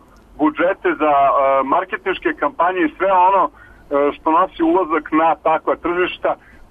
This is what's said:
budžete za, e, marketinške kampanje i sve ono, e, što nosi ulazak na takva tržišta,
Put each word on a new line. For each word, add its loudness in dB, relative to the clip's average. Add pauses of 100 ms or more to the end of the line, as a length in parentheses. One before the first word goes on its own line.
(380)
budžete 0 (100)
za, 2 (140)
e, 2 (340)
marketinške -4
kampanje -2
i -2
sve 0
ono, 4
e, -20 (640)
što -4
nosi 0
ulazak 0
na 2
takva -2
tržišta, -4 (360)